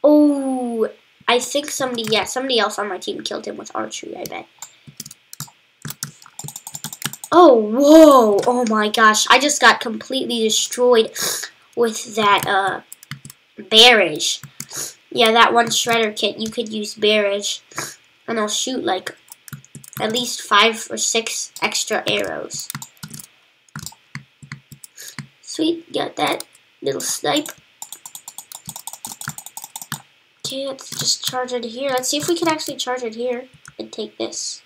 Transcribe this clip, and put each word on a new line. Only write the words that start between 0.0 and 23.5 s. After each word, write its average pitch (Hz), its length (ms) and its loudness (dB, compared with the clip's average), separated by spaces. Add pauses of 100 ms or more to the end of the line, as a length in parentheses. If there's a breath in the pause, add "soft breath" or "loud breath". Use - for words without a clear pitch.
Oh, 269 840 4 (380)
I 247 120 4
think 285 320 -4
somebody, 247 400 -6
yeah, 202 140 0
somebody 254 340 -2
else 208 200 -2
on 208 100 -6
my 180 100 -8
team - 240 -10
killed - 240 -8
him 208 100 -10
with - 180 -16
archery, - 420 -10
I - 80 -12
bet. - 220 -12 (2750 loud breath)
Oh, 320 240 8
whoa. 254 920 8
Oh, 247 220 2
my 214 220 2
gosh. 214 400 4
I 254 80 8
just 285 220 0
got 233 200 4
completely 233 600 -6
destroyed 226 720 2 (640 loud breath)
with 226 420 -2
that, 202 300 2
uh, 196 340 -2 (880)
barrage. 220 720 6 (680 loud breath)
Yeah, 226 220 4
that 233 220 6
one 233 140 4
shredder 226 460 0
kit, - 240 -4
you 214 120 -6
could 220 180 -8
use 214 260 -8
barrage. 208 680 0 (680 loud breath)
And 226 120 -4
I'll 214 100 -2
shoot, - 360 -4
like, 190 320 -4 (840)
at 220 120 -2
least 240 300 -4
five 220 480 2
or - 60 -8
six - 640 -4
extra - 460 -4
arrows. 98 640 -6 (2750 loud breath)